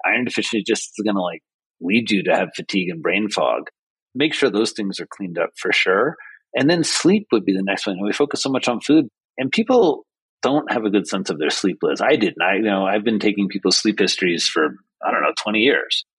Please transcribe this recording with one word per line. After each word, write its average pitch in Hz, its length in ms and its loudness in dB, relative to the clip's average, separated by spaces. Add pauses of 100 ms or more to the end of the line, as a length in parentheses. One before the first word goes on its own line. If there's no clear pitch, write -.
iron 120 220 0
deficiency 110 360 -2
just - 360 -2
is 107 40 -6
gonna, 101 200 0
like, 85 200 -6 (380)
lead 110 300 0
you 95 140 2
to - 120 2
have 92 180 -2
fatigue 90 360 -4
and 82 120 -10
brain 98 280 -2
fog. 62 380 0 (460)
Make 151 200 -2
sure 135 160 2
those 104 220 0
things 98 280 -6
are 82 60 -10
cleaned 87 320 -10
up 82 180 -2
for - 160 -4
sure. 104 440 2 (380)
And 131 140 2
then 170 160 2
sleep 202 480 2
would 104 140 2
be 98 100 2
the 95 60 -2
next 98 240 -2
one. 98 160 -4
We 101 100 -2
focus - 300 -2
so 135 80 -2
much 131 180 -2
on 120 140 -2
food, 147 260 4 (300)
and 135 120 -4
people 220 540 2 (380)
don't 143 280 0
have 113 140 0
a 104 60 0
good 101 180 2
sense 95 220 -4
of 78 80 -4
their 76 100 0
sleep 90 320 0
lists. 82 220 0
I 135 140 4
didn't. 95 260 -2
I, 95 140 2
you 104 60 0
know, 98 220 2
I've 104 180 0
been 110 160 0
taking 101 300 0
people's 95 300 0
sleep 107 200 0
histories 90 480 0
for, 156 300 0 (260)
I - 80 -2
don't 104 120 0
know, 73 180 0
twenty 107 200 -2
years. 113 440 0 (140)